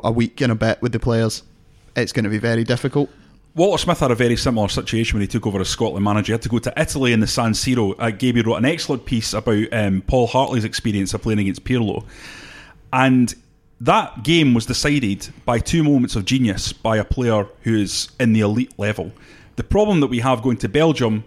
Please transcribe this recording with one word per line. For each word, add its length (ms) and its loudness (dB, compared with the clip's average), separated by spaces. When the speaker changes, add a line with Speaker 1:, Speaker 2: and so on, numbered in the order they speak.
Speaker 1:
a 60 0
week 300 -2
and 100 2
a 40 0
bit 260 0
with 100 -2
the 80 -2
players, 440 -2
it's 160 -2
gonna 180 -2
be 100 -2
very 260 0
difficult. 440 -2
Speaker 2:
Walter 300 2
Smith 160 -2
had 120 2
a 40 2
very 220 2
similar 320 0
situation 480 -2
when 40 0
he 60 0
took 180 -4
over 140 -2
as 80 -2
Scotland 380 -2
manager. 220 2
He 40 0
had 120 -2
to 60 -4
go 100 0
to 200 -4
Italy 320 0
in 80 4
the 80 2
San 240 0
Siro. 480 0
Uh, 100 -2
Gaby 340 0
wrote 120 0
an 80 -2
excellent 400 -2
piece 300 -4
about, 400 0
um, 340 0
Paul 200 2
Hartley's 360 0
experience 500 -2
of 80 -6
playing 180 0
against 260 -4
Pirlo. 400 -2
And 400 4
that 420 0
game 300 6
was 120 2
decided 600 -2
by 140 0
two 240 0
moments 320 2
of 100 -2
genius 460 -2
by 260 -2
a 60 0
player 440 0
who 120 0
is 340 -2
in 140 4
the 80 4
elite 360 0
level. 340 -4
The 80 -4
problem 380 2
that 60 4
we 120 -2
have 220 0
going 160 0
to 120 -4
Belgium, 580 2